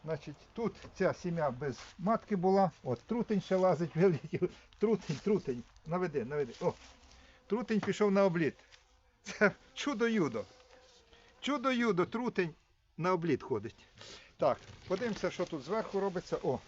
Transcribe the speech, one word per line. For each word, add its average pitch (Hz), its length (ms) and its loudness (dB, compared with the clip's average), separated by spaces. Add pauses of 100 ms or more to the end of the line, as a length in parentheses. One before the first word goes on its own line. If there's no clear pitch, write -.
Значить, 151 320 -8 (180)
тут 226 200 -2 (240)
ця 165 160 2
сім'я 165 380 -2
без 123 280 -6 (200)
матки 208 360 0
була. 190 360 4 (120)
От 123 180 -2
трутень 220 400 0
ще - 140 -2
лазить, 175 400 2
<laughs> - 0 -
вилетів. 170 540 2 (300)
Трутень, 202 360 0
трутень. 131 480 -2 (220)
Наведи, 156 400 -2
наведи. 139 360 -4
О! 170 120 0 (720)
Трутень 208 320 0
пішов 202 320 2
на 196 120 6
обліт. 165 300 2 (680)
Це - 280 2 (220)
чудо-юдо. 208 720 0 (960)
Чудо-юдо, 240 640 2
трутень 214 480 -2 (440)
на 180 160 2
обліт 165 300 2
ходить. 110 440 -6 (500)
Так, 135 200 2 (300)
подивимося, 190 440 -2
що 180 140 -2
тут 147 180 -8
зверху 196 360 -4
робиться. 185 440 -4
О! 131 240 0